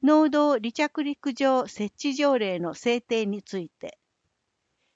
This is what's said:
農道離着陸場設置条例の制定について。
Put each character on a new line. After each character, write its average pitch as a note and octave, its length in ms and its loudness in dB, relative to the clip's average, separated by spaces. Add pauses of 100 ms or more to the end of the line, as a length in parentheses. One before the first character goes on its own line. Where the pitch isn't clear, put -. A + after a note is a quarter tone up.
農 D4+ 300 6
道 D4 220 4
離 A3+ 180 -2
着 D4+ 320 -4
陸 C#4 320 -6
場 C4 320 2
設 - 280 -8
置 C#4 200 -4
条 C#4 240 2
例 F#3+ 180 -2
の E3 160 -4
制 A#3+ 280 -2
定 A3+ 260 -2
に G3+ 160 -6
つ - 160 -8
い E3 100 -10
て。 - 300 -18 (960)